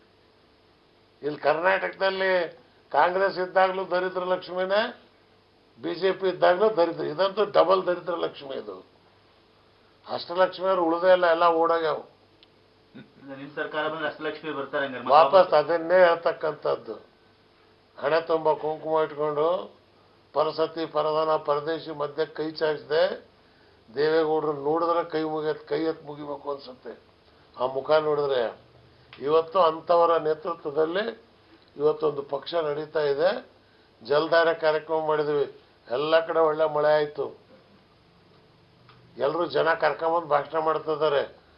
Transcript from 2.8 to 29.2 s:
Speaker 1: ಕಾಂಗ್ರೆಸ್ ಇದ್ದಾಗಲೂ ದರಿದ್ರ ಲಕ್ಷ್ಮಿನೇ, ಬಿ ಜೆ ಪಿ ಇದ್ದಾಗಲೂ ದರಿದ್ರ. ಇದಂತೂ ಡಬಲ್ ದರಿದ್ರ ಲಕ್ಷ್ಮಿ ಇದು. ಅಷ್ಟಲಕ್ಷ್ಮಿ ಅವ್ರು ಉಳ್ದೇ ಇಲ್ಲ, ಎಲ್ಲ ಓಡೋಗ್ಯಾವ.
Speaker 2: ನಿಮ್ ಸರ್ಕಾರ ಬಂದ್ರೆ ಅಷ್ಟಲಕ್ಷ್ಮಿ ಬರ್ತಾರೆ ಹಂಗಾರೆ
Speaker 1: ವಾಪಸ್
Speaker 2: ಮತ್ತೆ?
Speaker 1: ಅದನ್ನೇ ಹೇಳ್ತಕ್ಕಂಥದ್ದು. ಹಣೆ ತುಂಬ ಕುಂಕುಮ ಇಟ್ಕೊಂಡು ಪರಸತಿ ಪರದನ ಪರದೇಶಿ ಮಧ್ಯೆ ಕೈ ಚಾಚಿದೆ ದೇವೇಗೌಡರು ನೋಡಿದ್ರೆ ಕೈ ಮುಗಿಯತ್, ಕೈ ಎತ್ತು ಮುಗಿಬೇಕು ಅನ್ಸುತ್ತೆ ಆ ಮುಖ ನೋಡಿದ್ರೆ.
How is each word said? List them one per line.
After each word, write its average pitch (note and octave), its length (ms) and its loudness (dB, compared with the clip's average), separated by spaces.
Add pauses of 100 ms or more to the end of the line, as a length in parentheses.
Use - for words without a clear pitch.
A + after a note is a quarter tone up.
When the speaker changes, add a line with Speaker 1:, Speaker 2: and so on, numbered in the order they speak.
Speaker 1:
ಕಾಂಗ್ರೆಸ್ F3+ 460 2
ಇದ್ದಾಗಲೂ F#3 460 0
ದರಿದ್ರ F3+ 400 -4
ಲಕ್ಷ್ಮಿನೇ, F#3 720 -2 (840)
ಬಿ E3 120 -6
ಜೆ F#3 180 0
ಪಿ F#3 160 -2
ಇದ್ದಾಗಲೂ F3+ 400 2
ದರಿದ್ರ. E3 360 0
ಇದಂತೂ F#3+ 400 -2
ಡಬಲ್ F3+ 420 4
ದರಿದ್ರ F3 280 -4
ಲಕ್ಷ್ಮಿ C#3+ 420 -8
ಇದು. G#2 300 -14 (1200)
ಅಷ್ಟಲಕ್ಷ್ಮಿ F3+ 580 -2
ಅವ್ರು F#3 180 2
ಉಳ್ದೇ E3+ 280 4
ಇಲ್ಲ, F3+ 140 6
ಎಲ್ಲ E3 180 4
ಓಡೋಗ್ಯಾವ. E3 580 2 (1160)
Speaker 2:
ನಿಮ್ C#3 340 -16
ಸರ್ಕಾರ D3+ 340 -4
ಬಂದ್ರೆ D#3 200 -4
ಅಷ್ಟಲಕ್ಷ್ಮಿ D3+ 440 -8
ಬರ್ತಾರೆ C#3 340 -4
ಹಂಗಾರೆ B2 220 -8
Speaker 1:
ವಾಪಸ್ F3 320 8
Speaker 2:
ಮತ್ತೆ? E3 160 4
Speaker 1:
ಅದನ್ನೇ E3 380 2
ಹೇಳ್ತಕ್ಕಂಥದ್ದು. D#3+ 1000 2 (1040)
ಹಣೆ D#3 220 0
ತುಂಬ D#3+ 320 0
ಕುಂಕುಮ D#3 500 -2
ಇಟ್ಕೊಂಡು D3+ 720 -2 (560)
ಪರಸತಿ D#3 540 -2
ಪರದನ D#3 500 0
ಪರದೇಶಿ D3 540 -4
ಮಧ್ಯೆ D3 360 -4
ಕೈ D#3 240 -8
ಚಾಚಿದೆ D#3 760 -2 (680)
ದೇವೇಗೌಡರು D#3 580 0
ನೋಡಿದ್ರೆ E3 580 -2
ಕೈ D#3 120 -2
ಮುಗಿಯತ್, D#3 460 -4
ಕೈ D#3 160 -2
ಎತ್ತು D#3 220 -6
ಮುಗಿಬೇಕು C#3+ 480 -10
ಅನ್ಸುತ್ತೆ B2+ 480 -16 (580)
ಆ B2 60 0
ಮುಖ C3+ 240 -4
ನೋಡಿದ್ರೆ. C#3+ 680 0 (640)